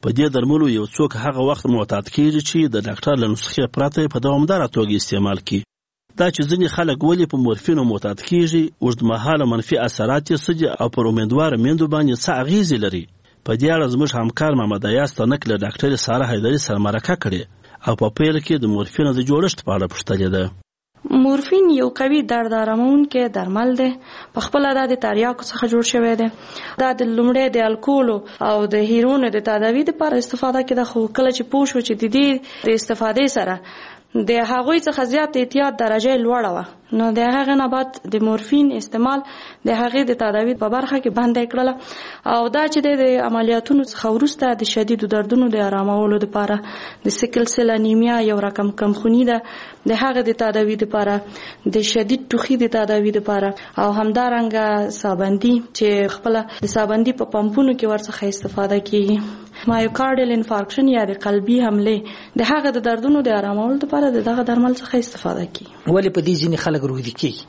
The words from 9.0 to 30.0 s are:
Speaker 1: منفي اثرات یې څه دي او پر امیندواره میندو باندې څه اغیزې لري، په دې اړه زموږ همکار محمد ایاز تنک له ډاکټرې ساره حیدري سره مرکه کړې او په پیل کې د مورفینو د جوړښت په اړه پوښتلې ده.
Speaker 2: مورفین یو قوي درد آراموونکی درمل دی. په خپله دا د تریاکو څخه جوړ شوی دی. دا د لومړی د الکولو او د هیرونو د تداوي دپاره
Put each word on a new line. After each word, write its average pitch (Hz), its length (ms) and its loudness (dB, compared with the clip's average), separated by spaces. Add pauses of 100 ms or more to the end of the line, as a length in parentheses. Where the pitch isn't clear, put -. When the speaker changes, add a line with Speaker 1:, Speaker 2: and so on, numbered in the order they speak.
Speaker 1:
منفي 117 320 0
اثرات 123 440 -2
یې 160 140 2
څه 180 140 -2
دي 156 80 2 (140)
او 117 140 0
پر 117 180 0
امیندواره 117 520 0
میندو 156 280 2
باندې 147 300 2
څه 190 80 -2 (120)
اغیزې 160 420 2
لري، 92 200 -4 (400)
په 117 140 -2
دې 143 160 2
اړه 156 180 2
زموږ 135 220 0
همکار 120 420 0
محمد 104 300 -2
ایاز 135 280 0
تنک 127 320 0
له 110 160 0
ډاکټرې 127 400 -2
ساره 123 240 0
حیدري 120 380 0
سره 104 180 -2
مرکه 104 400 -2
کړې 92 180 -2 (460)
او 113 140 2
په 110 60 2 (100)
پیل 156 220 2
کې 156 240 -2
د 107 100 2
مورفینو 139 440 0
د 127 120 0
جوړښت 160 360 0
په 104 100 -4
اړه 92 180 -2
پوښتلې 95 420 -2
ده. 92 80 0 (800)
Speaker 2:
مورفین 277 420 2 (120)
یو 254 100 2 (120)
قوي 277 300 2
درد 233 300 0
آراموونکی 247 640 2 (140)
درمل 202 420 0
دی. 262 80 4 (480)
په - 100 -4
خپله 277 320 0
دا 269 140 0
د 254 140 0
تریاکو 233 440 -2
څخه - 240 -4
جوړ 233 180 4
شوی 233 300 2
دی. 226 60 2 (560)
دا 262 160 2
د 233 180 0
لومړی 254 280 4 (120)
د 226 120 2
الکولو 233 460 2 (340)
او 214 80 2 (180)
د 214 160 4
هیرونو 240 440 2
د 208 140 -2
تداوي 220 400 2
دپاره 311 340 0